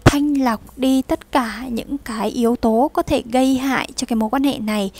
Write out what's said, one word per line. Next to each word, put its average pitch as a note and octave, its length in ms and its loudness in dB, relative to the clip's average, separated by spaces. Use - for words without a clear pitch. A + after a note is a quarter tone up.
thanh C#4+ 380 4
lọc A#3 360 -4
đi C4 240 2
tất - 300 -6
cả A#3 360 -2
những B3 300 -6
cái A3 320 -4
yếu A#3+ 260 0
tố A#3 360 2
có E4+ 100 0
thể D4 200 0
gây C4 240 4
hại C4 400 -2
cho - 80 -4
cái A#3+ 120 -2
mối A3 140 0
quan C4+ 140 0
hệ C#4 140 0
này, G#3 420 -2